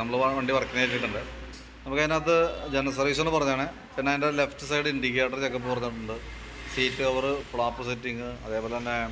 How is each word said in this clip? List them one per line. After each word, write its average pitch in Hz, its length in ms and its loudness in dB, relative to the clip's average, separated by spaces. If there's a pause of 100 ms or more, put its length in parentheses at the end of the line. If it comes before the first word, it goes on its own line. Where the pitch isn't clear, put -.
നമ്മൾ 117 200 -2
വ-, 131 180 6
വണ്ടി 131 180 2
വർക്കിന് 123 280 0
ഏറ്റിട്ടുണ്ട്. 117 360 -2 (640)
നമുക്ക് 139 220 0
അതിനകത്ത് 156 320 4 (380)
ജനറൽ 135 240 2
സർവീസ് 139 240 2
എന്ന് 160 140 2
പറഞ്ഞാണ്. 139 300 2 (300)
പിന്നെ 135 160 2
അതിൻ്റെ 143 260 2
ലെഫ്റ്റ് 143 320 0
സൈഡ് 147 240 2
ഇൻഡിക്കേറ്റർ 127 500 2
ചെക്കപ്പ് 123 280 -2
പറഞ്ഞിട്ടുണ്ട്. 113 440 -2 (580)
സീറ്റ് 127 280 2
കവർ, 131 240 2 (240)
ഫ്ലാപ്പ് 120 380 0
സെറ്റിങ്, 120 420 -4 (160)
അതേപോലെ 110 320 -2
തന്നെ 120 180 -2 (160)